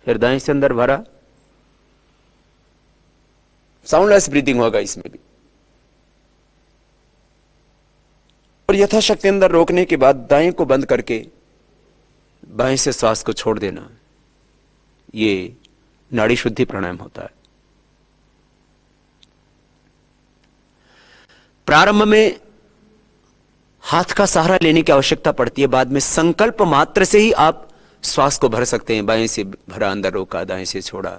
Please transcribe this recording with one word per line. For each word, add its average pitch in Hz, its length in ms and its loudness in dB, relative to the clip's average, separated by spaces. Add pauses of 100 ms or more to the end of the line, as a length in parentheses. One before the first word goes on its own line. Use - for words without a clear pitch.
फिर 117 100 0
दाएं 123 220 0
से 147 120 -4
अंदर 139 220 0
भरा, 123 300 0 (2750)
Soundless 196 440 2
breathing 139 300 0
होगा 110 220 0
इसमें - 300 -10
भी। - 80 -20 (3500)
और 196 60 2
यथाशक्ति 202 520 2
अंदर 190 240 4
रोकने 170 340 2
के 165 120 -2
बाद 131 320 2
दाएं 156 240 2
को 165 120 -2
बंद 131 200 0
करके 117 400 -4 (1300)
बाएं 127 240 0
से 135 160 0
श्वास 110 300 0
को 110 100 -4
छोड़ 110 260 -4
देना, 98 300 -10 (1200)
ये 104 420 -2 (560)
नाड़ी 123 240 2
शुद्धि 120 300 -4
प्राणायाम 90 320 -8
होता - 240 -18
है। - 80 -16 (4000)
प्रारंभ 196 360 4
में 214 360 2 (1400)
हाथ 175 300 -2
का 202 140 2
सहारा 180 340 2
लेने 160 200 4
की 160 100 0
आवश्यकता 147 420 2
पड़ती 123 280 -2
है, 139 60 2
बाद 131 240 0
में 139 100 -2
संकल्प 208 600 0
मात्र 160 420 0
से 208 140 4
ही 220 140 2
आप - 340 0 (360)
श्वास 139 340 -2
को 131 120 0
भर 113 160 -2
सकते 117 300 -4
हैं। 104 100 -4
बाएं 113 220 0
से 107 160 -6
भरा, 98 480 -8
अंदर 95 220 -4
रोका, 92 300 -8
दाएं 95 220 -10
से 92 160 -10
छोड़ा 92 380 -10